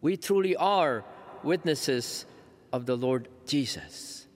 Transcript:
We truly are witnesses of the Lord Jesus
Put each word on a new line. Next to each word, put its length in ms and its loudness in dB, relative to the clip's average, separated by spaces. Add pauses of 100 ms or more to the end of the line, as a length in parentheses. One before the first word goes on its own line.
We 160 2
truly 400 2
are 480 4 (400)
witnesses 800 0 (480)
of 140 -2
the 100 0
Lord 320 0 (180)
Jesus 880 -6